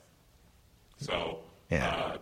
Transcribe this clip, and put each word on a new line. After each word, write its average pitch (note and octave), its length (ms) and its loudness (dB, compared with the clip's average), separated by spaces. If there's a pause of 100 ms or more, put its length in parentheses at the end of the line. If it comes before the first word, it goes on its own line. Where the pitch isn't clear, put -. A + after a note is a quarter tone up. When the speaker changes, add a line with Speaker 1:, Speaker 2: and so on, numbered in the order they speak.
(960)
Speaker 1:
So, E2+ 420 -2 (300)
Speaker 2:
Yeah. C#2+ 200 4
Speaker 1:
uh, - 320 0